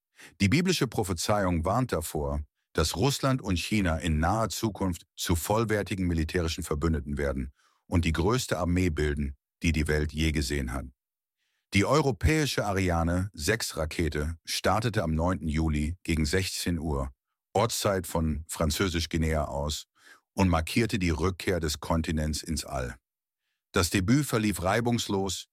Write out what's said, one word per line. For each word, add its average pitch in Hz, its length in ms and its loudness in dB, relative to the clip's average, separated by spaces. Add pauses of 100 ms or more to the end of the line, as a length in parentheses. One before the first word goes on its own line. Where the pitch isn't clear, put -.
(400)
Die 101 80 4
biblische 165 400 2
Prophezeiung 92 800 0
warnt 117 260 0
davor, 73 520 -4 (300)
dass 80 220 0
Russland 131 460 2
und 98 160 -2
China 87 400 0
in 78 220 0
naher 101 300 2
Zukunft 95 560 -4 (120)
zu - 180 0
vollwertigen 104 720 0
militärischen 82 560 0
Verbündeten 76 540 0
werden 67 340 -2 (360)
und 90 180 2
die 82 80 2
größte 92 440 0
Armee 87 320 2
bilden, 76 460 -2 (280)
die 82 80 2
die 76 160 0
Welt 76 260 0
je 80 180 0
gesehen 71 400 -2
hat. 67 140 -6 (880)
Die 98 120 4
europäische 143 800 2
Ariane 90 680 2
sechs 95 420 -2
Rakete 78 720 -2
startete 101 580 0
am 80 120 0
neunten 82 340 0
Juli 76 540 0
gegen 78 220 0
sechzehn 92 540 -2
Uhr, 69 320 -2 (420)
Ortszeit 98 540 2
von 78 400 -2
Französisch-Guinea 80 1000 0
aus, 73 420 -6 (480)
und 95 140 4
markierte 87 480 0
die 90 140 2
Rückkehr 85 480 0
des 78 200 -2
Kontinents 78 640 -2
ins 78 240 -6
All. 64 300 -6 (760)
Das 92 200 2
Debüt 117 340 2
verlief 107 380 0
reibungslos, 104 880 0